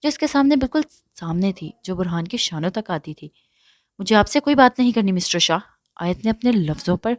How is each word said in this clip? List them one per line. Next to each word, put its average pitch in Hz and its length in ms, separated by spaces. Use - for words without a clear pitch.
جو 285 60
اس 294 100
کے 311 100
سامنے 277 280
بالکل 262 260
سامنے 175 320
تھی، 165 200
جو 185 120
برہان 170 320
کے 240 100
شانوں 170 320
تک 208 220
آتی 156 220
تھی۔ 151 140
مجھے 196 160
آپ 208 120
سے - 120
کوئی 285 160
بات 254 240
نہیں 247 120
کرنی، 202 200
مسٹر 180 280
شاہ۔ 170 200
آیت 175 300
نے 220 60
اپنے 233 200
لفظوں 180 460
پر 226 220